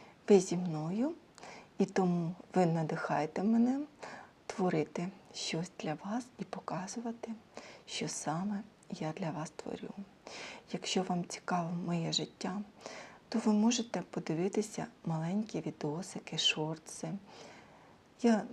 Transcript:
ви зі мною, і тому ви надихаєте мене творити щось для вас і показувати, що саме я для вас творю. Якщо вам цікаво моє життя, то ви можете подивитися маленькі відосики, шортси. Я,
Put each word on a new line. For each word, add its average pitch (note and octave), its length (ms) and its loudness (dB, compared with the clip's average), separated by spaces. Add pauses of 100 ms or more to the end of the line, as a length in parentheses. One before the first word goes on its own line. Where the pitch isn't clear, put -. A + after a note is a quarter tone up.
(300)
ви G3+ 100 12
зі F3+ 180 2
мною, F3+ 540 0 (680)
і G3 80 6
тому F3 500 2 (200)
ви F#3 100 8
надихаєте D#3+ 800 0
мене A#3 360 6 (640)
творити F3 640 0 (260)
щось - 460 -4
для D#3 260 -4
вас A3+ 200 -2 (140)
і F#3+ 40 -6
показувати, A3+ 880 -6 (540)
що - 220 -4
саме F#3+ 560 -4 (360)
я D#3+ 180 -4
для F#3 140 -2
вас D#3+ 180 -6
творю. - 400 -10 (840)
Якщо - 320 0
вам F3 220 0
цікаво F3 440 -4 (160)
моє E3 280 0
життя, F#3 480 -2 (680)
то A3+ 100 0
ви G#3+ 140 6
можете A3 480 4
подивитися F3+ 840 -2 (180)
маленькі E3 560 -2
відосики, - 760 -6
шортси. - 720 -2 (1120)
Я, A3+ 320 6